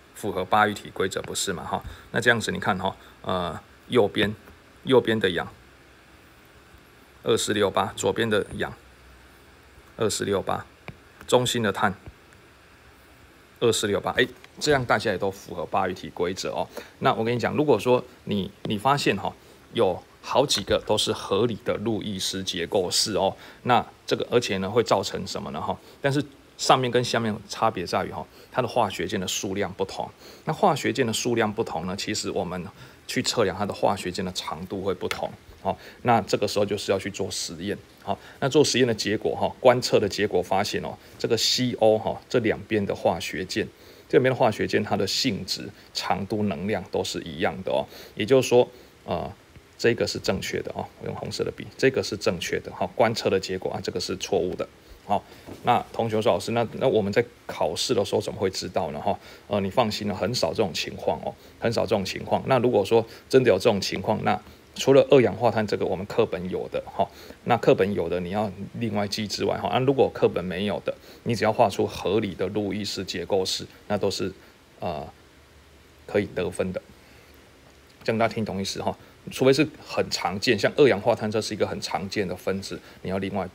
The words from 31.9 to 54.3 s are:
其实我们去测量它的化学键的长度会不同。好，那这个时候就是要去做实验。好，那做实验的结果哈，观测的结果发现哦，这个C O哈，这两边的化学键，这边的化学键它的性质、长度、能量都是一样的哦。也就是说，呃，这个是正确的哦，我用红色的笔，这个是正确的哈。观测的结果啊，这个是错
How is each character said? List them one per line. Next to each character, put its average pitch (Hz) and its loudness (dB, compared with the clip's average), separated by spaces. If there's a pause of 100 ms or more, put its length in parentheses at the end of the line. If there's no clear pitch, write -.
其 107 -4
实 101 -4
我 98 -2
们 87 -6 (400)
去 - -2
测 120 0
量 90 0
它 101 -2
的 98 -2
化 107 0
学 92 -6
键 95 -4
的 90 -4
长 85 -8
度 95 -6
会 95 0
不 - -6
同。 - -6 (320)
好， 92 -2 (240)
那 120 4
这 92 0
个 104 2
时 - -2
候 104 4
就 101 -2
是 101 -2
要 98 2
去 98 -6
做 95 -6
实 - -8
验。 98 -4 (240)
好， 101 -4 (220)
那 139 2
做 147 6
实 120 2
验 127 4
的 117 2
结 104 -2
果 - -2
哈， 98 0 (120)
观 - 6
测 110 2
的 104 2
结 98 0
果 90 2
发 95 0
现 98 -4
哦， 73 -10 (180)
这 - -2
个 117 2
C 127 0
O 110 6
哈， - -4
这 127 2
两 104 0
边 104 -2
的 95 -2
化 92 0
学 85 -6
键， 92 -4 (400)
这 160 4
边 131 6
的 131 2
化 120 4
学 95 -2
键 107 0
它 104 -4
的 101 -2
性 - -2
质、 - -8 (240)
长 95 -2
度、 107 -2
能 92 -2
量 104 -2
都 95 -2
是 - -6
一 76 -10
样 92 -2
的 - -6
哦。 67 0 (300)
也 110 -4
就 131 6
是 127 -4
说， 123 6 (360)
呃， 80 -4 (460)
这 117 2
个 101 -2
是 98 -4
正 98 -2
确 - -6
的 - -10
哦， - -6 (160)
我 - -10
用 - -6
红 - -8
色 - -4
的 - -4
笔， - -12 (140)
这 135 4
个 101 0
是 104 -6
正 98 -2
确 - -4
的 - -10
哈。 - -4 (120)
观 113 2
测 107 -2
的 98 4
结 92 -4
果 71 -6
啊， - -6
这 - -6
个 92 -4
是 95 -4
错 92 0